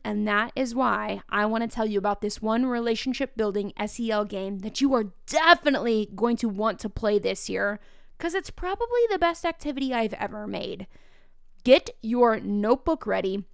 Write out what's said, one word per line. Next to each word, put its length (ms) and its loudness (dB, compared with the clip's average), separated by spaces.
and 240 -2
that 280 2
is 200 -2
why 540 0
I 160 2
want 180 0
to 100 -6
tell 120 0
you 120 0
about 240 0
this 200 -4
one 240 2
relationship 720 -2
building 420 -2
S 220 -4
E 120 -2
L 140 0
game 340 -6
that 220 -6
you 120 4
are 200 0
definitely 920 4
going 220 0
to 120 -2
want 300 -2
to 100 -6
play 280 0
this 320 -2
year, 300 -2
'cause 160 -4
it's 160 -4
probably 500 -4
the 100 0
best 260 0
activity 480 -4
I've 220 0
ever 320 -8
made. 400 -8
Get 280 6
your 400 4
notebook 640 0
ready. 460 -2